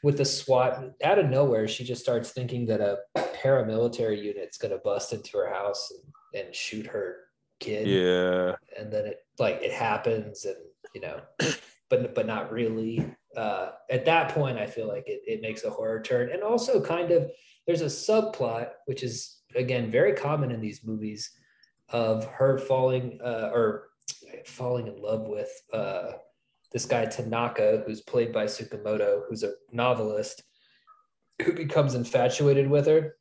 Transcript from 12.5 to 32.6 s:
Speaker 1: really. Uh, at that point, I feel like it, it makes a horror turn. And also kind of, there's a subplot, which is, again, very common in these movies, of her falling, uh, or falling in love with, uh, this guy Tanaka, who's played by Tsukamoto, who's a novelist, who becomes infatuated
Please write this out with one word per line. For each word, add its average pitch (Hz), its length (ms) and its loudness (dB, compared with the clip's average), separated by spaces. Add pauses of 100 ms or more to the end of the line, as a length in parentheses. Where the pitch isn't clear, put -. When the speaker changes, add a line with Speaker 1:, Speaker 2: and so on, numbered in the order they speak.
Speaker 1:
really. 113 520 -2 (320)
Uh, 101 360 -4 (180)
at 165 160 0
that 165 260 4
point, 131 260 0
I 104 80 -2
feel 110 220 -6
like 101 200 -6
it, 101 180 -6
it 110 160 -4
makes 110 220 -8
a 107 60 -2
horror 110 300 -4
turn. 123 300 0
And 185 120 -4
also 233 400 2
kind 170 280 0
of, 170 200 4 (360)
there's 165 160 2
a 156 40 0
subplot, 139 840 0 (160)
which 135 160 -6
is, - 380 -8 (160)
again, 123 340 0
very 131 220 6
common 143 400 0
in 113 80 -4
these 107 240 -8
movies, 107 460 -8 (580)
of 110 380 0
her 135 320 4
falling, 127 680 0
uh, 113 280 -2
or 110 360 2 (580)
falling 123 400 -4
in 101 160 -12
love 110 240 -2
with, 104 240 -4 (220)
uh, 98 400 -4 (600)
this 120 120 -2
guy 117 220 2
Tanaka, 110 800 0
who's 107 160 -8
played 117 300 0
by 107 120 0
Tsukamoto, 104 840 0
who's 110 140 -6
a 101 100 -2 (200)
novelist, 113 680 0 (1000)
who 170 120 2
becomes 143 400 2
infatuated 135 760 4